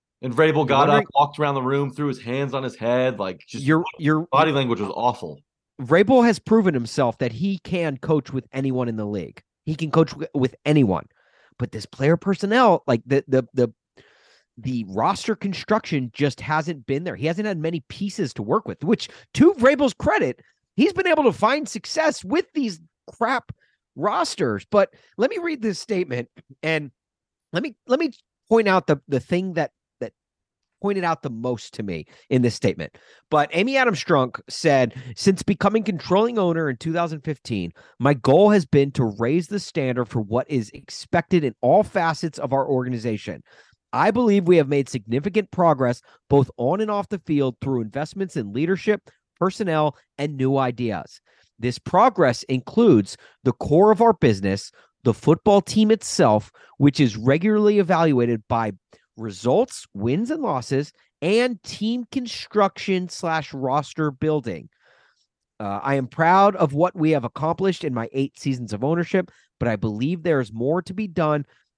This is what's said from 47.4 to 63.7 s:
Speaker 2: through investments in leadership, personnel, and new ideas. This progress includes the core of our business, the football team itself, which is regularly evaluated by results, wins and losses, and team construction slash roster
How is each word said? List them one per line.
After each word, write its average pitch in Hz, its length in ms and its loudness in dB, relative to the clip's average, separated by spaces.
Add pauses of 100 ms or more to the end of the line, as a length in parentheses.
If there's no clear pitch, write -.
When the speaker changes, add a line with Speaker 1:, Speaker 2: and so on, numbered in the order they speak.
Speaker 2:
through 131 220 -4
investments 151 560 -8
in 104 160 -8
leadership, 185 560 -2 (300)
personnel, 165 580 0 (220)
and 143 180 -4
new 131 200 0
ideas. 117 640 -4 (380)
This 120 220 -6
progress 180 640 2
includes 131 720 2 (260)
the 127 80 2
core 180 380 4
of 214 100 4
our 233 140 6
business, 98 580 0 (320)
the 117 100 2
football 196 480 4
team 214 280 0
itself, 131 640 2 (260)
which 139 220 2
is 117 180 2
regularly 208 640 2
evaluated 147 680 2
by 113 260 -2 (440)
results, 113 800 -4
wins 131 340 -2
and 311 140 -6
losses, 143 500 -4 (300)
and 220 400 0
team 233 480 -6
construction 196 1000 -2
slash 160 460 -6
roster 139 560 -2